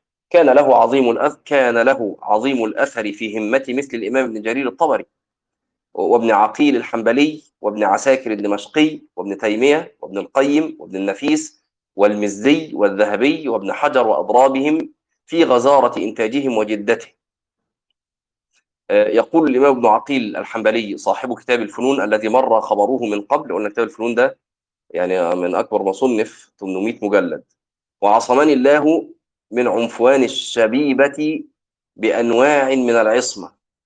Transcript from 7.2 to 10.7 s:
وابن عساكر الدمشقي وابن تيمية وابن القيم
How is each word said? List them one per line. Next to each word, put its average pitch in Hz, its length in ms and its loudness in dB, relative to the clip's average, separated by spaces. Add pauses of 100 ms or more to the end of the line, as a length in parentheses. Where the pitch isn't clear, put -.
وابن 104 240 -4
عساكر 113 480 0
الدمشقي 104 680 -2 (160)
وابن 95 220 -8
تيمية 120 640 0
وابن 95 180 -12
القيم 143 600 -2